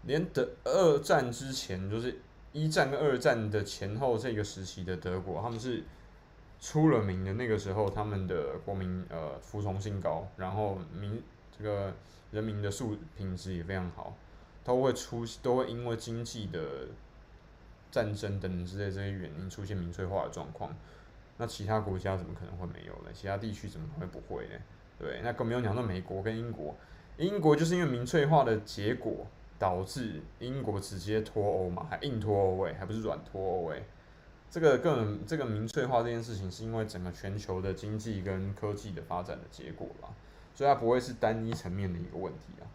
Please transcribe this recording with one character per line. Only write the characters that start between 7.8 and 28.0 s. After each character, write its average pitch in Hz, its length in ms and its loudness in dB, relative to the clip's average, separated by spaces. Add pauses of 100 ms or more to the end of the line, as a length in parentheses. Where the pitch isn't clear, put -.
他 104 140 -2
们 98 240 -2
的 80 360 0
国 98 120 -4
民， 92 340 -2
呃， 76 300 -6
服 - 200 -8
从 98 220 -2
性 101 180 -2
高， 82 280 0 (100)
然 95 140 -4
后 101 260 0 (160)
民-， 101 280 -6 (360)
这 104 60 -10
个 101 280 0 (400)
人 107 120 0
民 107 180 -2
的 101 80 0
素-， 104 260 -2 (220)
品 95 180 -4
质 92 200 -4
也 85 80 -2
非 92 100 -4
常 90 220 -2
好， - 200 -10 (480)
都 127 180 4
会 131 120 4
出-， 117 320 -4 (160)
都 123 140 4
会 127 120 2
因 120 200 -6
为 117 100 0
经 117 260 -4
济 113 240 -6
的 69 400 -6 (1000)
战 107 240 0
争 101 260 -2
等 90 180 -2
等 90 80 -2
之 92 120 -8
类 101 140 -2
这 95 80 -6
些 98 100 -4
原 92 300 -6
因 92 100 -6
出 98 160 -8
现 101 100 -4
民 87 160 -4
粹 92 140 -4
化 92 200 0
的 - 40 -6
状 76 220 -8
况。 78 240 -10 (640)
那 117 100 -4
其 - 180 -8
他 107 140 4
国 95 180 -2
家 95 180 0
怎 90 80 -2
么 87 160 -8
可 - 60 -10
能 90 120 -10
会 90 100 -6
没 50 180 -10
有 - 80 -10 (100)
呢？ 50 80 -12
其 - 140 -12
他 98 120 0
地 104 140 -4
区 101 160 -8
怎 92 120 -10
么 78 80 -6 (120)
会 90 60 -4
不 - 160 -10
会 58 260 -6
呢？ 50 60 -12 (460)
对， 62 240 -6
那 117 100 0
更 117 140 0
不 113 60 0
用 123 100 2
讲 98 120 0
到 123 60 0
美 95 200 -2
国 95 200 -6
跟 110 160 -2
英 117 140 -4
国， 76 240 -6 (420)
英 190 240 0
国 151 140 10
就 160 100 4
是 170 100 4
因 180 60 4
为 165 60 4
民 123 180 0